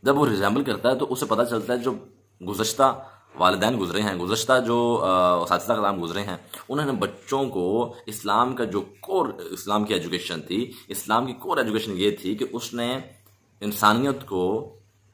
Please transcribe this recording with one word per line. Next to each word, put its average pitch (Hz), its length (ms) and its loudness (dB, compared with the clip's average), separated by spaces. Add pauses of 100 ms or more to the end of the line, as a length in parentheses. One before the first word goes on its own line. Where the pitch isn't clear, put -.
جب 143 160 4
وہ 143 100 4
ریزمبل 107 360 2
کرتا 117 260 0
ہے 131 40 4
تو 127 180 -2
اسے 123 140 -4
پتہ 110 240 2
چلتا 117 220 -2
ہے 123 60 0
جو 123 160 -2 (540)
گزشتہ 110 560 2 (320)
والدین 98 440 4
گزرے 95 220 0
ہیں، 101 120 0
گزشتہ 98 380 0 (140)
جو، 120 380 2
آ، 92 300 6
اساتذہ 87 380 0
کرام 101 300 0
گزرے 85 200 -4
ہیں، 98 140 -6 (320)
انہوں 143 180 -2
نے 135 60 -2
بچوں 117 580 -2
کو 104 440 0 (120)
اسلام 107 500 0
کا 123 80 -2
جو 98 160 -2 (200)
کور، 185 280 0
اسلام 101 560 -2
کی 104 100 0
ایجوکیشن 85 480 -4
تھی، 107 300 -4 (160)
اسلام 113 380 0
کی 123 60 -6
کور - 240 -4
ایجوکیشن 110 400 0
یہ 101 140 4
تھی 98 240 -4
کہ 107 180 -4
اس 120 220 -8
نے 120 240 -4 (600)
انسانیت 107 680 2
کو 95 480 -2 (380)